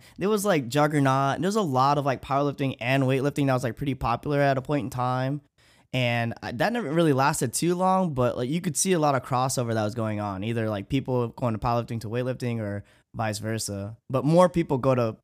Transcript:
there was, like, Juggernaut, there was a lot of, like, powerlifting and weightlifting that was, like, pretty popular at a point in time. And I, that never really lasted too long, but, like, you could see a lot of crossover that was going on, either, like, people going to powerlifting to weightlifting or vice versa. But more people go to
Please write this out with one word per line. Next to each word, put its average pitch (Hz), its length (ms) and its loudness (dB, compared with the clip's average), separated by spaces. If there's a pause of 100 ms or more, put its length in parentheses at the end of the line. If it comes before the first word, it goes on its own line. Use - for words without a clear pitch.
(200)
there 180 100 0
was, 208 160 0
like, 156 240 2
Juggernaut, 139 720 2
there 170 60 0
was 202 80 0
a 220 60 2
lot 139 380 4
of, 135 60 0
like, 131 180 0
powerlifting 139 560 -2
and 135 240 2
weightlifting 135 440 0
that 135 60 4
was, 127 100 0
like, 113 140 -4
pretty 139 180 -4
popular 131 460 -2
at 139 160 4
a 127 40 -2
point 147 240 -2
in 123 60 -8
time. 127 500 -2 (540)
And 120 380 0 (100)
I, - 80 -6
that 170 220 0
never 214 180 -4
really 160 220 4
lasted 135 400 0
too 170 200 0
long, 185 400 2
but, 123 220 0
like, 123 140 -4
you 165 100 -2
could 170 160 -4
see - 160 0
a 175 80 2
lot 147 160 4
of 123 80 -2
crossover 123 500 0
that 110 120 0
was 104 100 -4
going 110 240 -2
on, 101 240 -4
either, 113 240 -2
like, 104 220 -4
people 127 400 0
going 117 240 -2
to 110 40 -2
powerlifting 120 440 -2
to 110 80 -8
weightlifting 123 500 -4
or 101 240 -6 (320)
vice 110 240 -4
versa. 107 560 -6 (140)
But 127 160 -2
more 170 240 6
people 156 280 0
go 131 160 2
to 117 300 0